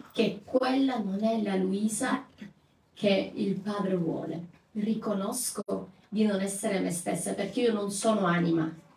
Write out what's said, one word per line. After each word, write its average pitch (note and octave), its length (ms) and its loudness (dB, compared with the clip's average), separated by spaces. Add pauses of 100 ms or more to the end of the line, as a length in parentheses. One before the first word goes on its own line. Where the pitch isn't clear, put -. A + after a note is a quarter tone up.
(120)
che G3+ 320 0
quella B3+ 540 2
non G3 260 -2
è A3+ 180 2
la G3 140 0
Luisa G#3 680 0 (680)
che - 400 2
il G3 220 0
padre G3 400 -2
vuole. - 500 -4 (260)
Riconosco G#3 1200 -2 (180)
di G#3+ 160 2
non G3+ 160 2
essere G3 400 -2
me F3+ 100 0
stessa, F3 440 -4
perché - 280 -2
io A#3 100 4
non G3+ 180 -2
sono G#3 360 2
anima, E3+ 460 2 (240)